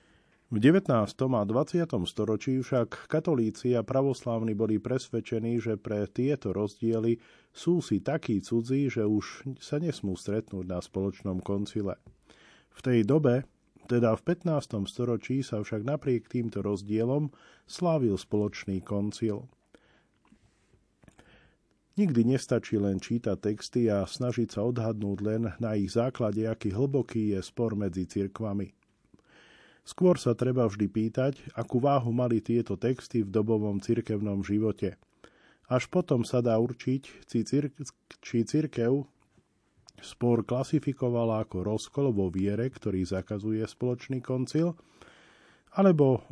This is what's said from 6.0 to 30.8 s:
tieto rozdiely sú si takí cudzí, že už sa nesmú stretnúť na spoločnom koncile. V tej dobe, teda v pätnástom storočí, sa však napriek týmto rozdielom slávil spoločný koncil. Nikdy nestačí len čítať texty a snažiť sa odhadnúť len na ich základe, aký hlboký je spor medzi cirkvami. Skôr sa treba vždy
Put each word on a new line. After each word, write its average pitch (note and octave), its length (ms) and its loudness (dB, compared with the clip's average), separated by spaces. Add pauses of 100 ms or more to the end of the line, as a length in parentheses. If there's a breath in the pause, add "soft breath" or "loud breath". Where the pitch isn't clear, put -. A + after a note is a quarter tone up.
tieto B2 480 -2
rozdiely A2+ 640 0 (320 soft breath)
sú F3 320 0
si G2 160 0
takí C3 400 -2
cudzí, B2+ 480 0
že A#2 160 0
už G#2 400 0 (160)
sa - 240 -6
nesmú G2+ 320 -4
stretnúť G2+ 480 -6
na F2+ 160 -4
spoločnom F#2+ 640 -4
koncile. G2+ 560 -4 (720 soft breath)
V - 80 -20
tej A#2+ 240 4
dobe, C3 400 4 (480)
teda A#2 240 4
v - 80 -12
pätnástom D3+ 640 -2
storočí, B2 560 -2
sa G#2+ 160 -4
však G#2+ 240 -6
napriek C3+ 480 -2
týmto A2 320 -2
rozdielom A2 640 0 (400 soft breath)
slávil D3+ 480 2
spoločný G2+ 720 -2
koncil. G#2 640 -4 (2500 soft breath)
Nikdy C#3 240 4
nestačí A#2+ 560 2
len G2 240 0
čítať A#2 320 0
texty G#2+ 560 0
a G2 160 2
snažiť A#2+ 480 -2
sa G#2 80 -2
odhadnúť A2 560 -2
len G#2+ 400 -2
na A2 160 -2
ich G2 160 0
základe, A2+ 560 0
aký A2 240 -4
hlboký A2+ 640 0
je F#2+ 80 -4
spor A2+ 320 -4
medzi F#2 320 -2
cirkvami. G2+ 640 -4 (1160 soft breath)
Skôr F3 320 4
sa A#2+ 160 2
treba B2 320 2
vždy G#2 240 0